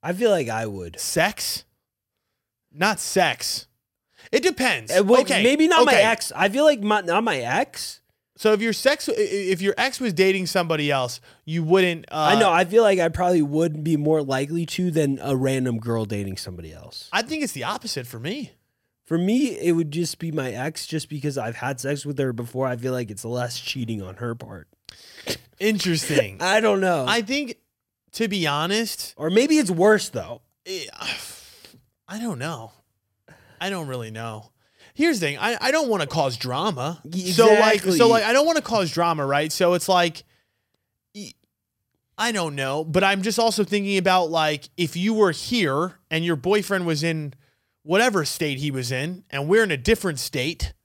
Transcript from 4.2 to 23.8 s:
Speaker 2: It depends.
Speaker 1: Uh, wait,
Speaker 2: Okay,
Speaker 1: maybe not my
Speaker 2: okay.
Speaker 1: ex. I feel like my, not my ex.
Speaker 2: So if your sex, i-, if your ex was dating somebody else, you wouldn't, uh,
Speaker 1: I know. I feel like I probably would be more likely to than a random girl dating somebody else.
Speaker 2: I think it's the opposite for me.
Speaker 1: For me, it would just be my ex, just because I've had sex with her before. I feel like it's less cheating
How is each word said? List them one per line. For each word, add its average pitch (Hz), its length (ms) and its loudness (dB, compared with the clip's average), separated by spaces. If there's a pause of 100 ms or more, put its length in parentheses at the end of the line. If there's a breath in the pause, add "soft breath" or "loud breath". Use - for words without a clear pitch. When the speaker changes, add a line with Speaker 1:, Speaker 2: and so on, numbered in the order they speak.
Speaker 2:
It 262 100 2
depends. 214 540 0
Speaker 1:
Uh, 202 80 4
wait, 240 180 6
Speaker 2:
Okay, 262 200 2
Speaker 1:
maybe 294 260 4
not 440 180 6
my - 60 6
Speaker 2:
okay. 156 100 6
Speaker 1:
ex. 226 320 2
I 190 140 2
feel 262 160 2
like 294 160 6
my, 208 220 0
not 175 220 0
my 185 140 0
ex. 127 640 -6 (360)
Speaker 2:
So 214 180 2
if 208 80 0
your 226 100 0
sex, - 360 0
i-, 269 80 -2
if 190 440 -2
your 196 160 0
ex 254 240 -2
was 240 140 -2
dating 190 320 2
somebody 160 440 -2
else, 127 300 -2 (240 soft breath)
you 165 180 -4
wouldn't, 175 480 2
uh, 151 260 2
Speaker 1:
I 226 40 6
know. 202 100 6
I 175 140 4
feel 208 180 4
like 196 160 4
I 170 100 2
probably 180 340 2
would 151 420 -2
be 160 120 2
more 151 260 2
likely 143 440 -2
to 180 240 -2
than 147 300 2
a 131 160 -2
random 131 420 0
girl 113 280 -2
dating 101 320 -6
somebody 85 340 -14
else. - 400 -20
Speaker 2:
I 202 100 0
think 302 200 -6
it's 247 100 -6
the 127 120 -8
opposite 165 420 -8
for 120 120 -14
me. 202 340 -8 (520)
Speaker 1:
For 165 140 -2
me, 226 400 0
it 170 140 0
would 165 180 0
just 160 300 -6
be 165 100 -6
my 131 220 -6
ex, 131 340 -8
just 156 220 -8
because 143 280 -6
I've 113 200 -6
had 127 240 -6
sex 139 260 -6
with 143 120 -8
her 135 140 -2
before. 120 360 -4
I 123 80 -4
feel 127 160 -4
like 123 180 -6
it's 98 140 -14
less 120 340 -6
cheating 113 420 -8